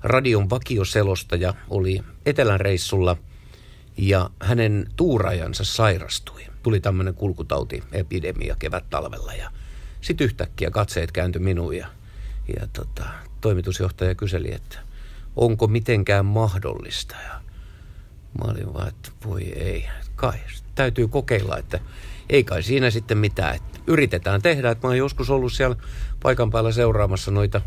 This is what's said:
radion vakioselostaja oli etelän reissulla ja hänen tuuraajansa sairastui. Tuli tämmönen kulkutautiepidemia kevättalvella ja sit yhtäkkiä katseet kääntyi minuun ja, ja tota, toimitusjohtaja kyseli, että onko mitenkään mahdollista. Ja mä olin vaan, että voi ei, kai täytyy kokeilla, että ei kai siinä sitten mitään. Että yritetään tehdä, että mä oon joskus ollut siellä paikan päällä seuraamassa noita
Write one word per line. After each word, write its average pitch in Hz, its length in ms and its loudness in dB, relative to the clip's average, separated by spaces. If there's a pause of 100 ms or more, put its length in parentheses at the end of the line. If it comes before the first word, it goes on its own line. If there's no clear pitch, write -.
radion 113 460 4
vakioselostaja 98 1040 0 (140)
oli 95 320 0 (260)
etelän 117 340 4
reissulla 92 560 2 (800)
ja 95 340 4 (100)
hänen 107 460 2 (100)
tuuraajansa 101 680 2
sairastui. - 800 0 (200)
Tuli 107 180 4
tämmönen 92 340 0
kulkutautiepidemia 82 1400 -4
kevättalvella - 760 -4
ja - 160 -8 (500)
sit - 200 -2
yhtäkkiä - 500 0
katseet 90 420 -2
kääntyi 90 280 0
minuun 87 360 0
ja, 92 100 -8 (760)
ja - 120 -6
tota, - 320 -8 (360)
toimitusjohtaja 92 760 0
kyseli, 92 400 -2
että - 240 -12 (580)
onko 113 300 4
mitenkään 104 600 4
mahdollista. 95 880 0 (100)
Ja - 160 -10 (1000)
mä 113 120 -2
olin 101 240 -4
vaan, 95 140 -4
että - 220 -12 (160)
voi 95 160 -4
ei, 90 460 -4 (280)
kai - 220 -2 (360)
täytyy 127 340 2
kokeilla, 113 500 0
että - 220 -4 (500)
ei 139 140 8
kai 85 180 -2
siinä 127 280 2
sitten 107 280 0
mitään. 95 360 2
Että - 320 -10
yritetään 101 560 2
tehdä, 139 280 4
että 117 160 -2
mä - 20 4
oon 127 100 4
joskus 135 320 0
ollut 131 220 2
siellä 127 240 2 (460)
paikan 120 280 4
päällä 113 220 2
seuraamassa 104 580 2
noita 101 360 2